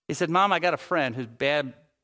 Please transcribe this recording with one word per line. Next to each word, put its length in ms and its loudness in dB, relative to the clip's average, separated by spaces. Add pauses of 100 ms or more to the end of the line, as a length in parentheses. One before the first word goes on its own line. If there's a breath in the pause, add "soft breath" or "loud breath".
He 60 -6
said, 160 -2
"Mom, 240 4
I 60 2
got 160 2
a 20 -4
friend 380 -2
who's 120 -8
bad, 460 -2 (320)